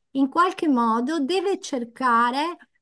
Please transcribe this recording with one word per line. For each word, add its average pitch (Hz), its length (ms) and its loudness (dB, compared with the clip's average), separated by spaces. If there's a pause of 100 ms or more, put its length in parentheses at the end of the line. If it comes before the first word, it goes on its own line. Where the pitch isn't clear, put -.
(120)
in 269 160 0
qualche 339 400 0
modo 247 520 0
deve 370 400 0
cercare 247 960 -2 (260)